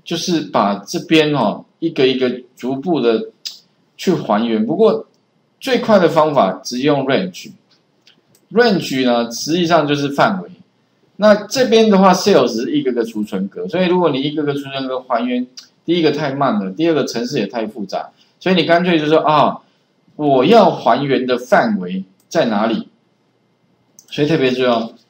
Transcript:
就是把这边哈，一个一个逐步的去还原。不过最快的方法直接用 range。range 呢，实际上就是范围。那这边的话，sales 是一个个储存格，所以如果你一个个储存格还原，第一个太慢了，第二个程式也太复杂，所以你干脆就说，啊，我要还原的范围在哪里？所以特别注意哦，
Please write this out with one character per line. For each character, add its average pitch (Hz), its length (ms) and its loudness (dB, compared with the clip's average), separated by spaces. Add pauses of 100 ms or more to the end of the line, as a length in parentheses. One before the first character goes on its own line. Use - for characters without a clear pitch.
就 175 140 -6
是 165 240 -2
把 101 360 -2
这 - 240 -10
边 156 360 2
哈， 107 260 -2 (140)
一 160 140 -6
个 135 160 2
一 131 100 0
个 127 240 -4 (140)
逐 127 200 -6
步 151 240 -2
的 113 300 0 (640)
去 - 180 -2
还 113 300 -2
原。 110 220 -2
不 147 100 -4
过 208 300 0 (540)
最 254 180 -2
快 214 220 4
的 170 100 4
方 156 240 2
法 98 200 2 (100)
直 123 160 -8
接 131 60 -2
用 139 200 0
range。 107 460 -4 (1000)
range 165 520 0
呢， 120 260 0
实 - 220 -6
际 175 120 0
上 160 220 2
就 143 80 0
是 139 140 -2
范 110 320 0
围。 - 80 -16 (680)
那 208 200 4 (120)
这 254 180 0
边 220 240 4
的 196 80 4
话， 190 160 6
sales 175 340 4
是 113 240 -4
一 147 100 0
个 131 120 -2
个 117 100 -2
储 107 200 -6
存 98 240 -6
格， 90 200 -10
所 170 140 -2
以 185 60 2
如 180 120 2
果 170 100 2
你 135 120 -2
一 151 100 -4
个 151 120 -4
个 143 100 -2
储 139 80 -6
存 135 260 -8
格 131 140 -6
还 123 240 -2
原， 123 200 -2 (400)
第 170 140 0
一 - 20 0
个 156 100 2
太 147 200 -4
慢 131 320 -2
了， 95 80 -8
第 156 160 -2
二 165 60 2
个 135 120 0
程 120 200 -6
式 127 140 -4
也 101 80 -2
太 113 200 -8
复 107 180 -12
杂， 87 240 -10 (300)
所 185 120 -2
以 190 40 2
你 165 80 2
干 170 200 4
脆 180 160 2
就 151 80 -2
说， 156 120 4
啊， 139 400 2 (560)
我 139 300 2
要 190 260 6
还 131 320 0
原 127 220 0
的 123 120 0
范 113 420 0
围 92 240 -8 (260)
在 156 160 0
哪 110 200 -2
里？ 113 220 -4 (1200)
所 - 140 -2
以 147 40 2
特 160 100 2
别 135 140 0
注 127 120 -2
意 - 20 2
哦， 117 280 0 (160)